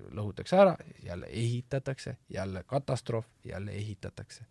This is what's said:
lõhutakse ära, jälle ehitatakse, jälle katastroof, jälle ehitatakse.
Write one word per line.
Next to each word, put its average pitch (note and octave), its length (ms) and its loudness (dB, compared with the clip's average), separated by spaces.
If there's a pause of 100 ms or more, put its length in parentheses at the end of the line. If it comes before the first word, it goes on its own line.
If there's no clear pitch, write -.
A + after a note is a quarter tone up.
(120)
lõhutakse G#2+ 480 0
ära, G3 160 10 (280)
jälle F2+ 240 -8
ehitatakse, B2+ 880 -2 (100)
jälle F#2+ 360 -6
katastroof, B2 600 -2 (160)
jälle G2+ 300 -6
ehitatakse. G#2 800 -8